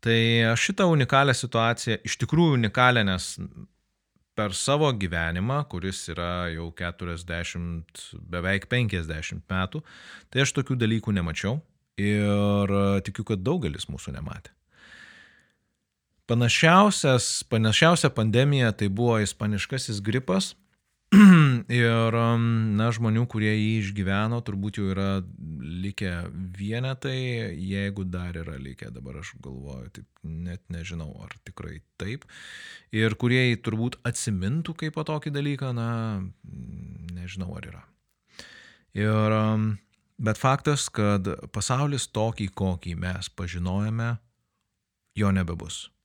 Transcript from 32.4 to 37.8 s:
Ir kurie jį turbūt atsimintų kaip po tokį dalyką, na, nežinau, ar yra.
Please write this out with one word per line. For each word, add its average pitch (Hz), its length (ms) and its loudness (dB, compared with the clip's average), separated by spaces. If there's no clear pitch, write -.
Ir 110 240 2
kurie 123 240 4
jį 120 160 2
turbūt 113 480 -2
atsimintų 117 720 -4
kaip 156 160 -6
po 156 80 -4
tokį 151 320 -4
dalyką, 139 400 -2
na, 117 160 -2
nežinau, 90 480 -8
ar - 140 -16
yra. - 120 -20